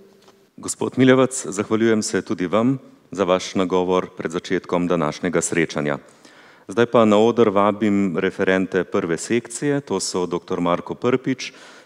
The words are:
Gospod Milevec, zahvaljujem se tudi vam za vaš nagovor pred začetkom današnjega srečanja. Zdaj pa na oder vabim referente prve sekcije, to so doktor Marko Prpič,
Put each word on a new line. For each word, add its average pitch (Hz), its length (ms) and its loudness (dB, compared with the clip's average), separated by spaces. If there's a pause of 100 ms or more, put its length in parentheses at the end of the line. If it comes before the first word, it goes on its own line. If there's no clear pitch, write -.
(580)
Gospod 107 380 -6
Milevec, 131 540 4
zahvaljujem 110 540 0
se 95 180 -2
tudi 90 260 -4
vam 117 300 0 (340)
za 90 120 0
vaš 92 320 0
nagovor 92 520 0 (100)
pred - 140 -6
začetkom 87 560 -2
današnjega 85 540 -2
srečanja. 76 560 -2 (720)
Zdaj 113 160 0
pa 117 200 4
na 104 120 6
oder 113 320 4
vabim 101 680 0
referente 92 640 0
prve 87 340 -2
sekcije, 139 640 -2
to 98 180 -4
so 90 300 -4
doktor 87 320 -4
Marko 87 320 -2
Prpič, 127 560 -2 (360)